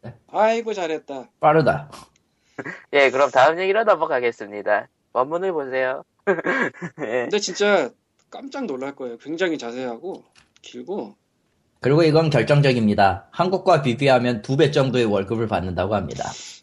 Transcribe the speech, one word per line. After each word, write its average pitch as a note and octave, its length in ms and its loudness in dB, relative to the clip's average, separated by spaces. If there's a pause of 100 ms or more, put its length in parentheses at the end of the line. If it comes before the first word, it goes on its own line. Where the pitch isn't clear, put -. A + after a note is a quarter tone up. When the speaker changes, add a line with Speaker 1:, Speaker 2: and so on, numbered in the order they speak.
Speaker 1:
네. A#2+ 120 -14 (140)
Speaker 2:
아이고 A3 460 0
잘했다. D#3 560 -8 (100)
Speaker 1:
빠르다. D3+ 500 2 (680)
Speaker 3:
<laughs> - 360 -14
예, C#3 180 4
그럼 C3 200 2
다음 C#3+ 280 4
얘기로 G3 260 0
넘어가겠습니다. A#2+ 1040 0 (260)
원문을 E3+ 380 -2
보세요. C3 520 -4 (220)
<laughs> F3+ 760 -4
예. B2 220 -2
Speaker 2:
근데 G3+ 180 -2
진짜 F#3+ 500 0 (400)
깜짝 C#4 360 -12
놀랄 C3+ 280 -8
거예요. B2 240 -12
굉장히 E3 400 -4
자세하고 B2+ 640 -10 (400)
길고. B2 540 -12 (640)
Speaker 1:
그리고 D3 240 4
이건 D#3+ 260 4
결정적입니다. A2+ 1000 2
한국과 F3+ 500 2
비교하면 B2 600 2
두 C3+ 140 -2
배 D3 140 4
정도의 B2+ 360 2
월급을 G#2 420 -2
받는다고 F#2 460 -2
합니다. E2+ 300 -6 (380)